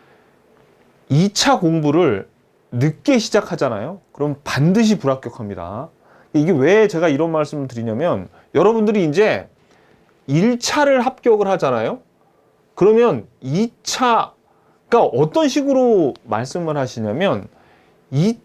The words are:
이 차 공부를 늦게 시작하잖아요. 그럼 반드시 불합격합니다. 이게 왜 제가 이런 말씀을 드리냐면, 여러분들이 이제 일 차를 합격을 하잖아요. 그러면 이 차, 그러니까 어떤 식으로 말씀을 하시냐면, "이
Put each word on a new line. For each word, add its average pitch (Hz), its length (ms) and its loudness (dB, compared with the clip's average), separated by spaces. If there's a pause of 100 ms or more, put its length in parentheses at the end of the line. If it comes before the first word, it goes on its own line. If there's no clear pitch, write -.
(1080)
이 180 240 2
차 269 260 2
공부를 156 680 0 (440)
늦게 156 480 0
시작하잖아요. 156 840 -4 (120)
그럼 143 300 -4
반드시 190 540 2
불합격합니다. 113 920 -6 (440)
이게 156 180 2
왜 185 360 4
제가 165 200 -2
이런 160 240 0
말씀을 147 360 -4
드리냐면, 117 640 -4 (260)
여러분들이 208 500 2
이제 151 420 0 (800)
일 214 340 0
차를 285 420 0
합격을 226 480 0
하잖아요. 151 500 -2 (760)
그러면 214 540 2 (140)
이 175 300 -4 (120)
차, 240 500 -2 (560)
그러니까 202 260 2
어떤 156 340 2
식으로 247 760 2
말씀을 135 540 -4
하시냐면, 120 720 -4 (600)
"이 185 360 0